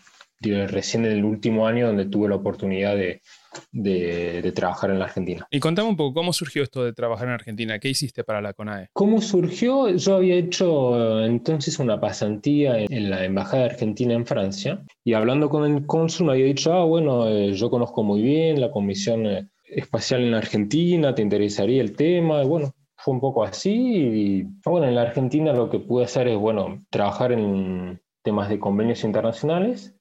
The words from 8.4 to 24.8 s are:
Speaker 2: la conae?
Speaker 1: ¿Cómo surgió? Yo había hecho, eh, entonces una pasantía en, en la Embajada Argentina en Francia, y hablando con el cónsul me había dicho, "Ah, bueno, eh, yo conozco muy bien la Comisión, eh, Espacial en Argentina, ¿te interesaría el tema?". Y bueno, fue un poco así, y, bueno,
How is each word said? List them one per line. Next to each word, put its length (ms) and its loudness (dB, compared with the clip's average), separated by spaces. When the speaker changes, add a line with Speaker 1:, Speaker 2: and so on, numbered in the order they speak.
Speaker 2:
la 120 -6
conae? 400 -10
Speaker 1:
¿Cómo 280 4
surgió? 720 2
Yo 260 2
había 200 4
hecho, 880 2
eh, 40 2
entonces 520 -2
una 220 0
pasantía 800 0
en, 140 -2
en 180 -2
la 140 -2
Embajada 400 0
Argentina 500 0
en 120 -2
Francia, 580 -4
y 120 2
hablando 340 2
con 160 2
el 220 0
cónsul 400 0
me 80 4
había 100 4
dicho, 280 2
"Ah, 120 4
bueno, 420 2
eh, 280 2
yo 160 -2
conozco 340 0
muy 180 2
bien 380 2
la 100 0
Comisión, 560 0
eh, 220 -2
Espacial 580 -2
en 120 2
Argentina, 800 0
¿te 80 0
interesaría 580 2
el 160 -2
tema?". 480 2
Y 20 2
bueno, 280 -2
fue 180 -2
un 60 -2
poco 220 0
así, 300 -2
y, 680 0
bueno, 220 2